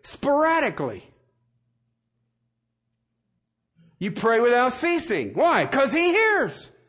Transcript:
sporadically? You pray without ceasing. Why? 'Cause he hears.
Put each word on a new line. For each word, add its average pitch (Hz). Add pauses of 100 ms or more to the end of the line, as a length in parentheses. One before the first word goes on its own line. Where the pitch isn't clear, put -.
sporadically? 277 (3000)
You -
pray 226
without 240
ceasing. 262
Why? 254
'Cause 269
he 339
hears. 403 (200)